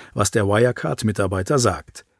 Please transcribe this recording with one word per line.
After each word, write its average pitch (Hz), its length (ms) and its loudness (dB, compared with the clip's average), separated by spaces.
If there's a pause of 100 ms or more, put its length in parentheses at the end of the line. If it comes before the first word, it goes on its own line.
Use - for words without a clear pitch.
(140)
was - 180 0
der 104 160 2
Wirecard-Mitarbeiter 110 1120 0
sagt. - 460 -4 (120)